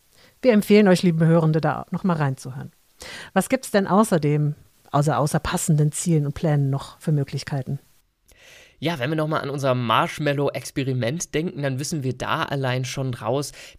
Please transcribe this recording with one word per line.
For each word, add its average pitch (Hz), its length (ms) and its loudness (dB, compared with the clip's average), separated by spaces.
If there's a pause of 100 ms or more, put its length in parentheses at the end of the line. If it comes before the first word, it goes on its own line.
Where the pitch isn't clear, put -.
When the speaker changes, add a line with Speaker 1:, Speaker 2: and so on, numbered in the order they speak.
(420)
Speaker 1:
Wir 233 120 4
empfehlen 208 340 6
euch, 185 160 6
liebe 165 220 4
Hörende, 160 340 4
da 147 320 -2
noch 180 140 -6
mal 175 100 2
reinzuhören. 135 560 -6 (640)
Was 190 160 0
gibt's - 220 -2
denn 196 160 2
außerdem, 151 680 2 (360)
außer, 143 260 2
außer 147 220 0
passenden 151 520 0
Zielen 160 340 0
und 143 100 -6
Plänen 147 340 0
noch - 320 -6
für 165 100 -2
Möglichkeiten? 139 680 -4 (1000)
Speaker 2:
Ja, 165 160 -2
wenn 127 120 -4
wir 160 80 -2
noch 156 100 -2
mal 156 140 -2
an - 80 -8
unser 135 260 0
Marshmallow-Experiment 135 1600 -2
denken, 151 280 -4
dann 135 160 -4
wissen 151 240 -6
wir 127 140 -2
da 117 260 -2
allein 131 420 -2
schon 131 280 -6
raus, 131 380 -4 (260)